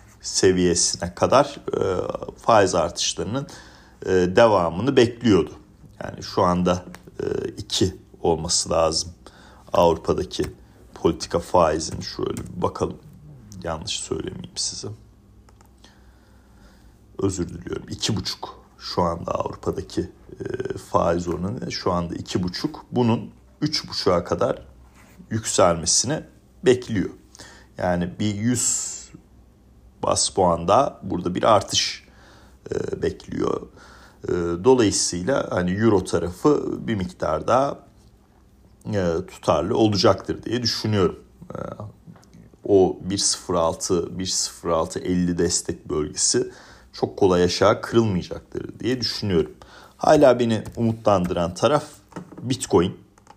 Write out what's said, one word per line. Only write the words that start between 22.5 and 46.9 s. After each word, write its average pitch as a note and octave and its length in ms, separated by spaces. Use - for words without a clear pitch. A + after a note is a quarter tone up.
Bunun A#2 380
üç - 280
buçuğa F2 360
kadar F#2 380
yükselmesini G2 880
bekliyor. A2+ 460
Yani F2+ 320
bir G#2 140
yüz A2+ 600
bas - 260
puan E2+ 400
daha A#2+ 340
burada F2 320
bir - 80
artış, - 640
e, - 320
bekliyor. - 600
E, - 40
dolayısıyla A2+ 840
hani F2+ 200
Euro G2 340
tarafı F2 840
bir A2+ 80
miktar D#2+ 520
daha, C3 320
e, F2+ 180
tutarlı F2 480
olacaktır G#2 680
diye B2 200
düşünüyorum. G#2 580
E, - 40
o F#2+ 360
bir F#2+ 180
sıfır - 360
altı, E2+ 640
bir F#2 80
sıfır - 420
altı E2 300
elli F2+ 400
destek F2 500
bölgesi D#2 640